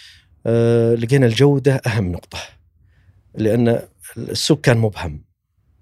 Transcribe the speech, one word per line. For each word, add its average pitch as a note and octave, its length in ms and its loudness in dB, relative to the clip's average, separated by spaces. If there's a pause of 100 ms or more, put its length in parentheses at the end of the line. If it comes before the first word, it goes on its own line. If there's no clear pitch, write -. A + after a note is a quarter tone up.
(460)
آه، A#2 500 2
لقينا A#2+ 300 2
الجودة C3+ 640 2
أهم G2+ 240 -2
نقطة، - 280 -12 (960)
لأن A2+ 460 0 (360)
السوق - 440 -2
كان A#2+ 160 4
مبهم. F#2+ 440 -4 (600)